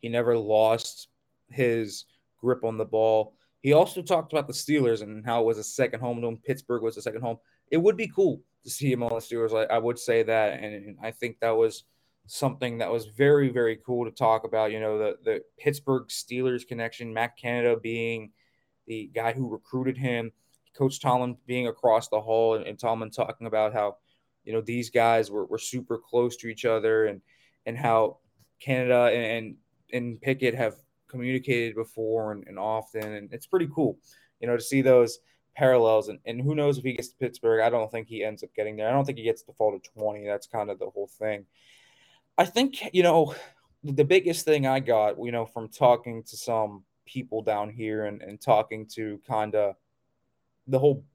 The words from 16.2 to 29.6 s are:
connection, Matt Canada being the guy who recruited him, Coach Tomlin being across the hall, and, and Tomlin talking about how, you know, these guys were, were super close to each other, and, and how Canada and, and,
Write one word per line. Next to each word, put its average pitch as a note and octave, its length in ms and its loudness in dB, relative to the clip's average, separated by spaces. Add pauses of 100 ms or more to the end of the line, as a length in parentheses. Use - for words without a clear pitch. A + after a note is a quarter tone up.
connection, A#2 460 -10
Matt A#2 240 -4
Canada A#2+ 400 0
being A2+ 540 -6 (540)
the A2 300 -12
guy A#2 160 -2
who B2 180 -4
recruited B2+ 480 -6
him, A#2+ 360 -4 (440)
Coach C3+ 220 0
Tomlin B2 460 0
being B2 220 -2
across A#2 420 2
the G#2+ 100 0
hall, A2+ 360 2
and, A2 120 -4
and G#2+ 100 -10
Tomlin A2+ 340 -4
talking - 360 -4
about G#2+ 260 0
how, G#2 220 -2 (480)
you G#2+ 80 -12
know, A2 100 0
these A#2 280 -4
guys A2+ 420 4
were, G2+ 140 -4
were A2 120 -6
super A#2+ 400 -6
close A#2+ 400 0
to A#2 120 -12
each A2 160 -8
other, A2 400 2
and, G2 160 -2 (440)
and A#2 120 -6
how A2+ 400 2 (420)
Canada B2 540 4
and, A#2 120 0
and, A2+ 300 -6 (380)